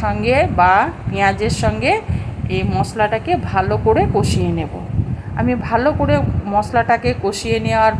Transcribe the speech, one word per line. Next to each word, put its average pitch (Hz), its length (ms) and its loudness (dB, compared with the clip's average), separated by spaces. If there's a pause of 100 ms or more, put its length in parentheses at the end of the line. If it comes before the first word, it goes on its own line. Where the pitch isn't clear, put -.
সঙ্গে 214 360 0 (220)
বা 180 140 6 (360)
পেঁয়াজের 196 520 0
সঙ্গে 226 300 0 (640)
এই 190 60 0 (120)
মশলাটাকে 220 600 0 (180)
ভালো 196 240 2 (100)
করে 226 160 4 (140)
কষিয়ে 180 440 2
নেব। 151 140 -6 (680)
আমি 240 140 2 (160)
ভালো 240 200 2 (100)
করে 285 160 2 (380)
মশলাটাকে 233 580 0 (120)
কষিয়ে 226 420 -2
নেওয়ার 220 340 2